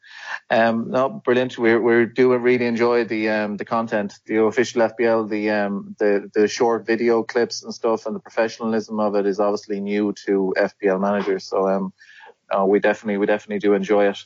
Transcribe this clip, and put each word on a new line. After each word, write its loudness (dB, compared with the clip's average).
Um, 2
no, 0
brilliant. -2
We're, 4
we 4
do 2
really 2
enjoy 2
the, -2
um, -2
the -8
content, -2
the 2
official 0
F -2
P 0
L, 2
the, -2
um, -4
the, 0
the 2
short 0
video 2
clips -2
and -12
stuff, -2
and -6
the -8
professionalism -4
of 0
it 0
is 0
obviously -2
new -2
to 0
F -2
P 0
L 2
managers. -2
So, 0
um, -2
uh, 0
we 4
definitely, -2
we 0
definitely -2
do 2
enjoy 2
it. -4